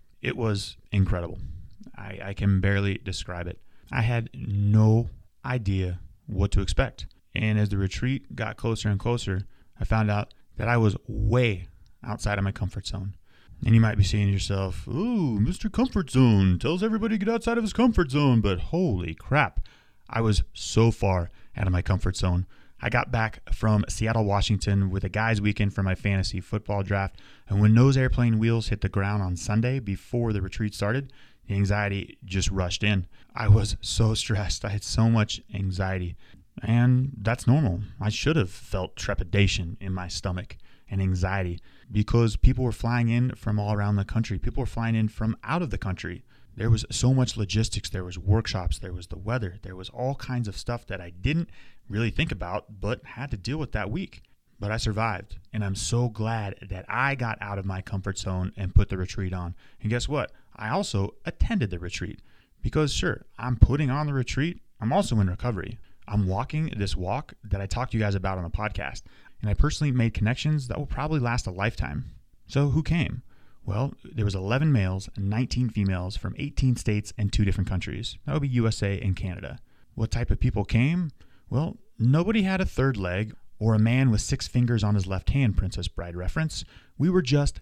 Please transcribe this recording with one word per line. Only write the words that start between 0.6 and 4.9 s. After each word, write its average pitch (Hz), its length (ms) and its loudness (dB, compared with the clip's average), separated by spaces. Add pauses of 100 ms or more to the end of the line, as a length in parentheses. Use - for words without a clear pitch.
incredible. 90 480 0 (560)
I, 101 300 -12
I 98 80 -6
can 98 260 4
barely 98 440 2
describe 87 440 -8
it. - 120 -8 (320)
I 123 100 0
had 117 320 0
no 110 760 4 (340)